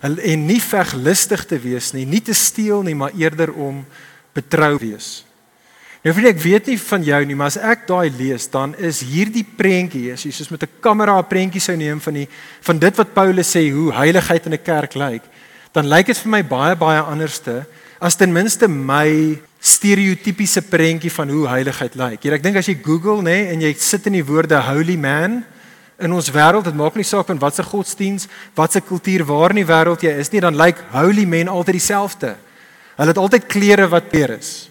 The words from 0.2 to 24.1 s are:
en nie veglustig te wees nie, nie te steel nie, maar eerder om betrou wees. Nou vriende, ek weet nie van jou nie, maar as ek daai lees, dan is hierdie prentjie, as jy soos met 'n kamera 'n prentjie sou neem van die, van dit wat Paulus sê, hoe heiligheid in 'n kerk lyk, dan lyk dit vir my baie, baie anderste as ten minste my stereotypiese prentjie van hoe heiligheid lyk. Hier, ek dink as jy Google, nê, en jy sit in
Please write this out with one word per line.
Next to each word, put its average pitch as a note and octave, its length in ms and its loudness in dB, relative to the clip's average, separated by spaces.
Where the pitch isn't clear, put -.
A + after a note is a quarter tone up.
en D#3 260 0
nie A3 140 2
veglustig E3+ 840 0
te D#3+ 140 -4
wees B2 340 -6
nie, C3 140 -6
nie F#3 160 -2
te A3 120 -6
steel G#3 480 -2
nie, E3+ 120 -4
maar C#3+ 220 -4
eerder D#3+ 360 0
om C#3 320 -8
betrou D3+ 460 2
wees. A2 460 -10
Nou D#3+ 80 2
vriende, G#3 240 4
ek D3+ 60 -6
weet G3 240 4
nie B3+ 120 -2
van F#3+ 240 -2
jou C#3+ 220 2
nie, C#3+ 100 -6
maar C#3+ 120 -2
as C#3+ 100 -4
ek A3 300 -2
daai F3+ 320 0
lees, B2+ 320 -6
dan C#3 260 -4
is E3+ 240 -4
hierdie G3+ 460 -2
prentjie, F3+ 560 0
as B2 100 -12
jy D3 100 -8
soos - 180 -12
met D#3+ 120 -8
'n D#3 60 -8
kamera G#3+ 380 2
'n F3+ 60 0
prentjie F#3+ 360 -2
sou F3+ 160 -4
neem D3+ 240 -4
van D3+ 140 -6
die, C#3+ 140 -6
van E3 180 0
dit E3+ 180 2
wat - 180 0
Paulus F#3 420 2
sê, D#3 160 2
hoe D3 200 0
heiligheid D#3+ 540 2
in D#3+ 60 -4
'n D3+ 100 -6
kerk D3+ 320 -2
lyk, C3+ 280 -6
dan D3 160 0
lyk F3 180 6
dit B3+ 120 0
vir A3 120 -6
my G#3+ 120 2
baie, C#3+ 340 0
baie D#3+ 240 2
anderste D3 640 -6
as F3 160 0
ten F#3 160 4
minste G3 360 2
my D3+ 680 2
stereotypiese G3 1000 0
prentjie E3 480 0
van D3 200 -6
hoe D3 180 -2
heiligheid C3 460 -4
lyk. B2 280 -6
Hier, C#3+ 120 0
ek C#3+ 80 -2
dink G3 140 0
as F#3 100 0
jy F#3 160 -2
Google, F3 400 0
nê, F3+ 280 0
en D#3+ 100 -4
jy D3+ 120 0
sit - 340 -2
in G#3 60 0